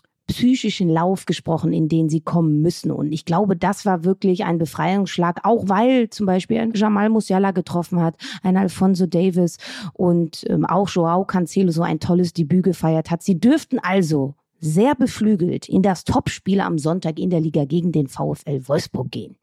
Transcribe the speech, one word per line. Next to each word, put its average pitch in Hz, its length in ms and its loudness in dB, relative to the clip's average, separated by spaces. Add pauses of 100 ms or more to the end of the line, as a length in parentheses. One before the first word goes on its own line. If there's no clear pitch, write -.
(280)
psychischen 226 600 0
Lauf 175 360 0
gesprochen, 165 480 -2
in 160 160 0
den 160 180 2
sie 156 140 -2
kommen 156 400 2
müssen. 170 300 -2
Und 147 200 -4
ich 165 140 -6
glaube, 190 300 0
das 185 320 -2
war 175 160 0
wirklich 190 400 0
ein 170 160 -2
Befreiungsschlag, 175 840 -2
auch 208 260 2
weil 233 420 2
zum 208 160 -4
Beispiel 190 320 0
ein 226 160 -2
Jamal 208 340 2
Musiala 196 400 2
getroffen 175 500 -2
hat, 165 160 0 (280)
ein 185 120 2
Alphonso 190 520 2
Davies 175 500 2 (360)
und, 175 540 0
ähm, 156 200 0
auch 190 200 0
Joao 175 380 0
Cancelo 185 460 0
so 160 100 0
ein 165 180 -2
tolles 180 340 0
Debüt 170 300 2
gefeiert 160 460 0
hat. 170 140 -4
Sie 180 160 0
dürften 254 400 2
also 156 560 0 (240)
sehr 180 340 2
beflügelt 208 760 0
in - 140 2
das 185 220 0
Topspiel - 560 0
am 180 180 0
Sonntag 160 400 -2
in 185 140 -2
der 170 80 2
Liga 156 260 0
gegen 170 260 0
den 151 160 0
V 147 260 -6
F - 120 -10
L 135 220 -6
Wolfsburg 123 420 -4
gehen. - 340 -12